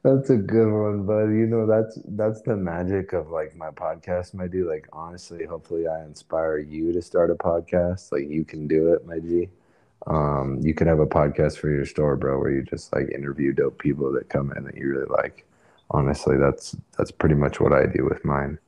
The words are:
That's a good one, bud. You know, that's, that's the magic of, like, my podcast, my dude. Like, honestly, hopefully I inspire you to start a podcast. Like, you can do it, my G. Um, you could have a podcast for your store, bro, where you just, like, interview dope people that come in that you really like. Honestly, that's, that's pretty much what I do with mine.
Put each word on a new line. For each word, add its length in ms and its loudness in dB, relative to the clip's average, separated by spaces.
That's 260 4
a 80 6
good 340 2
one, 360 -2
bud. 240 2
You 160 2
know, 200 0
that's, 320 0
that's 340 -4
the 140 -2
magic 580 -4
of, 160 -4
like, 260 -6
my 140 -10
podcast, 640 -6
my 120 -8
dude. 220 -2
Like, 240 -6
honestly, 540 -14
hopefully 420 -6
I 160 -6
inspire 540 -4
you 340 -4
to 80 0
start 300 2
a 40 2
podcast. 760 0
Like, 160 -2
you 160 -2
can 240 -8
do 240 4
it, 140 0
my 120 -8
G. 300 0
Um, 540 0
you 140 2
could 140 2
have 120 4
a 60 6
podcast 500 2
for 140 -2
your 160 0
store, 300 0
bro, 220 -2
where 120 0
you 120 0
just, 320 -8
like, 200 -2
interview 400 -2
dope 240 0
people 340 0
that 160 -4
come 260 -2
in 100 -8
that 120 -14
you 140 -4
really 180 -2
like. 380 -4
Honestly, 460 2
that's, 400 2
that's 120 -2
pretty 240 2
much 240 0
what 140 4
I 140 6
do 180 -2
with 220 -2
mine. 420 -2